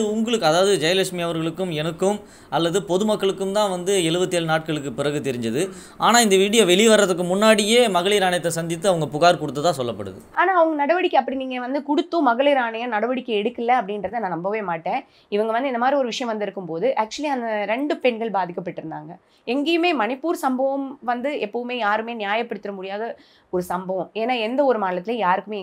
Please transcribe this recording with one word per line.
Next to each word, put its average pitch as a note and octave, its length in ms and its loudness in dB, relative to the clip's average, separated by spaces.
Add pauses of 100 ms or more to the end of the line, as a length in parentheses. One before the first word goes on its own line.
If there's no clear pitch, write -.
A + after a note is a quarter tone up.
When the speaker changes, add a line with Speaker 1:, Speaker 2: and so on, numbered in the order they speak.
Speaker 1:
உங்களுக்கு, A3 400 0
அதாவது F#3 280 4
ஜெயலட்சுமி F3+ 480 0
அவர்களுக்கும் E3 480 -2
எனக்கும் E3+ 460 -2 (320)
அல்லது E3 340 0
பொதுமக்களுக்கும் G3 680 0
தான் G#3 160 2
வந்து F3+ 240 -2 (100)
எழுபத்தேழு E3+ 420 0
நாட்களுக்கு D#3+ 480 -2
பிறகு D3 260 -2
தெரிஞ்சது. A#2+ 420 -2 (360)
ஆனா A3 220 4
இந்த G#3 160 6
வீடியோ G3+ 300 4
வெளிவரதுக்கு F#3+ 580 6
முன்னாடியே G#3+ 640 4
மகளிர் F#3+ 360 2
ஆணையத்தை F3 240 0
சந்தித்து E3 420 -2
அவங்க D#3+ 180 2
புகார் E3 340 4
கொடுத்ததா D3 360 0
சொல்லப்படுது. G#2 420 -6 (160)
Speaker 2:
ஆனா F4 220 4
அவங்க D#4+ 180 4
நடவடிக்கை D#4+ 440 2
அப்படி C4 180 -2
நீங்க C4 220 -6
வந்து C4 240 -4
கொடுத்தும் D4+ 460 0
மகளிர் C#4 280 4
ஆணையம் A#3 320 -4
நடவடிக்கை A#3+ 460 -2
எடுக்கல A#3 440 -2
அப்படின்றத G3+ 400 -6
நான் F#3 180 -4
நம்பவே G3+ 240 -4
மாட்டேன். F3+ 380 -4 (300)
இவங்க G#3+ 220 0
வந்து B3+ 200 -2
இந்த A#3 80 -2
மாதிரி C#4 180 2
ஒரு C4 100 0
விஷயம் A3+ 260 -6
வந்திருக்கும் G3 380 -6
போது F3 180 -2 (100)
actually C#4+ 360 -4
அந்த A3 300 -4
ரெண்டு C#4 320 -2
பெண்கள் A3+ 400 -2
பாதிக்கப்பட்டிருந்தாங்க. E3+ 720 -8 (360)
எங்கேயுமே D#4+ 480 0
மணிப்பூர் C4+ 500 -2
சம்பவம் C4+ 560 -2
வந்து B3 300 -4 (140)
எப்பவுமே B3 320 -6
யாருமே A3 380 -2
நியாயப்படுத்த G#3+ 560 -4
முடியாத G3 320 -8 (500)
ஒரு F3+ 100 0
சம்பவம். F3+ 500 -6
ஏன்னா A#3 260 -2
எந்த A#3+ 260 0
ஒரு A#3+ 140 4
மாநிலத்திலயும் F#3+ 480 -2
யாருக்குமே G3+ 360 0